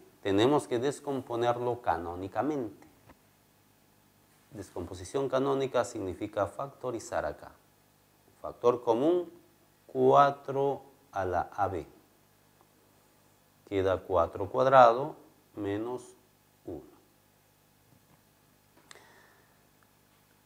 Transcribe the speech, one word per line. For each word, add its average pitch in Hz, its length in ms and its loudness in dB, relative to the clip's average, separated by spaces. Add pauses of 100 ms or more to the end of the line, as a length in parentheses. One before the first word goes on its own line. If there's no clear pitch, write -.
(240)
tenemos 117 440 2
que 120 120 -2
descomponerlo 120 1040 -4
canónicamente. 95 1080 -4 (1600)
Descomposición 95 760 -8
canónica 131 540 0
significa 101 640 -4
factorizar 120 760 -8
acá. - 260 -10 (880)
Factor 120 400 0
común, 160 500 0 (540)
cuatro 135 960 2 (300)
a 98 140 -4
la 90 160 0 (120)
A 98 140 0
B. 87 180 -6 (1800)
Queda 95 280 0
cuatro 90 520 -2
cuadrado 131 680 6 (400)
menos 107 460 -6 (640)
uno. 82 160 -12 (3750)